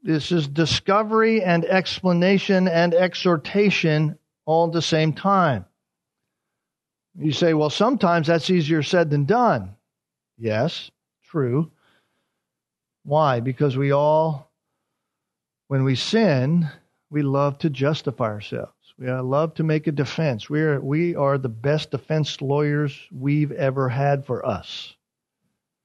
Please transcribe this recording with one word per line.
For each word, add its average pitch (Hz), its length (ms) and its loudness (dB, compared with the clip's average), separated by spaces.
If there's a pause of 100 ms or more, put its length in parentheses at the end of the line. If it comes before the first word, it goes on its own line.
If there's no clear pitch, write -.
this 160 300 -2
is 160 160 0
discovery 214 960 0
and 170 220 2
explanation 185 1000 2
and 170 280 2
exhortation 175 1200 2 (300)
all 160 180 2
at 165 80 -4
the 170 80 0
same 156 320 2
time. 175 520 2 (1500)
You 156 160 -2
say, 165 220 2
"Well, 151 160 2
sometimes 190 560 2
that's 165 240 0
easier 165 320 2
said 165 300 0
than 143 140 0
done." 151 500 0 (600)
Yes, 113 540 -4 (320)
true. 143 480 -2 (1300)
Why? 143 360 2
Because 127 380 -2
we 139 140 0
all, 151 600 0 (1160)
when 135 160 0
we 135 100 2
sin, 160 720 2 (440)
we 151 100 -2
love 139 380 0
to 170 100 0
justify 135 600 -2
ourselves. 107 420 -10 (260)
We, 127 120 -8
uh, 127 120 -4
love 143 340 -2
to 165 80 -4
make 156 240 0
a 160 40 -2
defense. 139 580 -4
We 151 120 -2
are, 151 180 0
we 165 360 -2
are 139 220 0
the 131 120 -4
best 143 420 -4
defense 151 500 -4
lawyers 147 560 -2 (140)
we've 143 400 -2
ever 135 380 -2
had 139 360 0
for 120 200 -6
us. - 500 -8 (880)